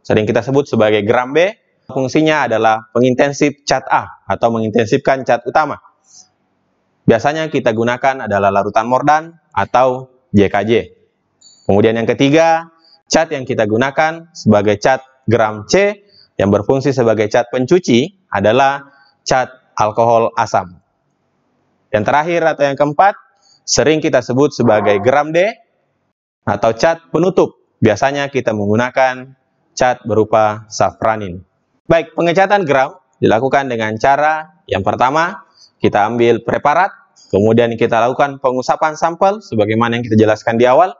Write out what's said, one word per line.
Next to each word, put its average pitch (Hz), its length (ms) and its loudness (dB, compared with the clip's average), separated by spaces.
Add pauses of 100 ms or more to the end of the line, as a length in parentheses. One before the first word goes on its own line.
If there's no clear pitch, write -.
sering 104 240 -2
kita 113 160 -2
sebut 135 240 -2
sebagai 107 400 0
Gram 123 320 -2
B, 175 140 2 (400)
fungsinya 147 580 -2
adalah 110 460 -2
pengintensif 135 760 -2
cat 131 240 -2
A - 320 -6
atau 95 300 -2
mengintensifkan 117 720 -2
cat 120 180 0
utama. 143 320 -2 (1300)
Biasanya 147 480 0
kita 120 240 -2
gunakan 123 540 -2
adalah 101 180 2
larutan 101 400 0
mordan 156 480 0 (160)
atau 127 560 0 (240)
J 98 160 4
K 98 160 -2
J. 110 60 -2 (1000)
Kemudian 110 320 2
yang 113 80 -4
ketiga, 160 640 2 (400)
cat 165 160 0
yang 139 160 -8
kita 113 240 -2
gunakan 143 640 -2
sebagai 104 480 2
cat 131 240 0 (240)
Gram 107 400 -2
C 202 320 0 (380)
yang 98 100 0
berfungsi 127 480 0
sebagai 110 320 0
cat 120 240 -2
pencuci 131 640 0 (160)
adalah 135 560 0 (400)
cat 127 240 -2 (240)
alkohol 113 640 2
asam. 95 400 -4 (1120)
Yang 104 160 0
terakhir 156 320 0 (160)
atau 143 80 -2
yang 139 140 -2
keempat, 147 340 2 (540)
sering 147 340 0
kita 139 240 0
sebut 135 300 0
sebagai 107 500 2
Gram 147 300 0
D 185 160 2 (960)
atau 107 260 0
cat 165 400 -2
penutup. 170 460 0 (220)
Biasanya 139 480 0
kita 120 240 -4
menggunakan 127 840 -2 (360)
cat 127 320 -2
berupa 107 640 0
safranin. 101 720 -4 (480)
Baik, 165 240 0
pengecatan 190 560 0
Gram 139 320 0 (240)
dilakukan 127 480 0
dengan 110 240 -4
cara 147 720 -2
yang 98 160 -4
pertama, 139 640 -2 (320)
kita 104 240 0
ambil 120 400 0
preparat, 147 480 0 (400)
kemudian 113 480 2
kita 117 240 2
lakukan 135 320 -2
pengusapan 143 640 -4
sampel 196 400 -2
sebagaimana 113 560 -2
yang 120 80 -4
kita 110 120 -2
jelaskan 107 440 2
di 123 80 4
awal 165 300 4